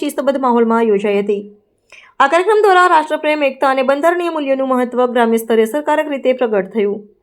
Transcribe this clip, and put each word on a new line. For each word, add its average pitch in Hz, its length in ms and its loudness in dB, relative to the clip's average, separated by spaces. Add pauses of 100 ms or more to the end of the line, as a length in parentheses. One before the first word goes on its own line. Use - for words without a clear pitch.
શિસ્તબદ્ધ 262 440 -2
માહોલમાં 233 460 2
યોજાઈ 202 320 0
હતી. 202 180 -4 (800)
આ 269 80 4
કાર્યક્રમ 392 380 2
દ્વારા 359 280 4
રાષ્ટ્રપ્રેમ, 302 540 0
એકતા 269 280 -2
અને 262 140 0
બંધારણીય 330 460 0
મૂલ્યોનું 269 380 -2
મહત્વ 247 400 0
ગ્રામ્ય 226 300 2
સ્તરે 226 240 2
અસરકારક 302 460 -2
રીતે 254 200 -2
પ્રગટ 220 420 -2
થયું. 208 240 -4 (220)